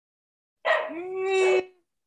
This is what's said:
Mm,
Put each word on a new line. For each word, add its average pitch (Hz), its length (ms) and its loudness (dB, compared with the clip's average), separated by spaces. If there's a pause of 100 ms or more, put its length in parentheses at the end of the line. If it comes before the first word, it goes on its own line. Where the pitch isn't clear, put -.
(920)
Mm, 370 720 0 (420)